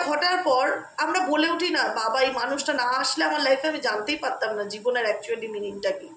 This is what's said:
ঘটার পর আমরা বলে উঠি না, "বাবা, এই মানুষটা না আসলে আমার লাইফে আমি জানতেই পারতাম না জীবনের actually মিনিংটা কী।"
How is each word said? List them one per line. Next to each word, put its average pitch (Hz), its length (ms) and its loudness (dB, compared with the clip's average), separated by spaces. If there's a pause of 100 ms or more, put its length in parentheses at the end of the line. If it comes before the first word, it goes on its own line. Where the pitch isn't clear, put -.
ঘটার 359 360 2
পর 277 400 2 (140)
আমরা 330 240 0
বলে 311 300 2
উঠি 339 200 0
না, 285 120 2
"বাবা, 226 380 0
এই 262 100 4
মানুষটা 262 420 -2
না 262 100 0
আসলে 262 420 0
আমার 302 180 0
লাইফে 269 260 2
আমি 302 120 -2
জানতেই 233 360 -2
পারতাম 240 380 -2
না 208 100 -2
জীবনের 220 420 -2
actually 220 460 -4
মিনিংটা 202 380 -4
কী।" - 260 -6